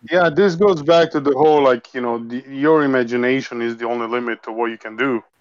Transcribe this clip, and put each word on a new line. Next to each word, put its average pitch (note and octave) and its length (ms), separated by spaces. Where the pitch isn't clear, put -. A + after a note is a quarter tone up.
Yeah, E3+ 180
this E3+ 260
goes F#3 280
back E3 280
to D#3 80
the C#3+ 160
whole, D3+ 280
like, B2+ 300
you B2+ 80
know, A#2+ 180
the, A#2 280
your D3 360
imagination B2 760
is A#2 160
the A#2 100
only A#2 200
limit A#2 360
to A#2 80
what A#2 180
you A2+ 80
can A2 180
do. B2 280